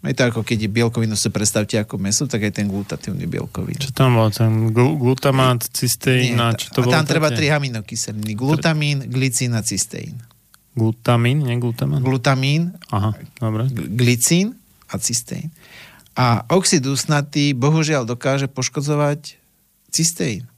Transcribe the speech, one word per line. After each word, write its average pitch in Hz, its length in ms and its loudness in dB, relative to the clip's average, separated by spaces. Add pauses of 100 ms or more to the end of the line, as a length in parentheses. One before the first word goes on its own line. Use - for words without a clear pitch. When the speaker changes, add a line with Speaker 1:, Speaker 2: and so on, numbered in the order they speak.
Speaker 1:
Je 139 100 -4
to 127 140 2
ako 117 180 0
keď 117 160 0
je 107 100 -2
bielkovinu, 113 460 0
si 107 140 0
predstavte 107 500 0
ako 107 160 -6
mäso, 101 320 -2
tak 110 160 -2
aj 104 100 0
ten 104 140 -2
glutatión 101 480 -6
je - 80 -6
bielkovina. - 560 -6
Speaker 2:
Čo - 140 -6
tam 127 260 4
bolo? 110 80 4
Ten 110 240 2 (160)
glu-, 123 320 4
glutamát, 131 640 2
cysteín 123 720 0
Speaker 1:
Nie, 120 80 2
Speaker 2:
a 117 80 2
čo - 180 -4
to - 120 0
Speaker 1:
a - 20 4
Speaker 2:
bolo 123 80 4
Speaker 1:
tam 156 140 4
treba 156 240 2
Speaker 2:
tretie? 123 180 0
Speaker 1:
tri 151 80 2
aminokyseliny. 110 760 -4
Glutamín, 147 720 0
glicín 123 480 0
a 110 100 0
cysteín. - 560 -6 (540)
Speaker 2:
Glutamín, 120 680 2
nie 120 140 -2
glutamát? 123 480 -2
Speaker 1:
Glutamín, 135 720 0 (140)
Speaker 2:
Aha, 104 260 0 (220)
dobre. 110 320 -2
Speaker 1:
gl-, 110 260 -6
glicín 123 640 2 (260)
a - 120 -8
cysteín. - 580 -6 (560)
A 120 360 2
oxid 180 360 2
usnatý 143 680 0
bohužiaľ 147 520 2
dokáže 135 460 -2
poškodzovať 143 880 -2 (480)
cysteín. 160 720 -2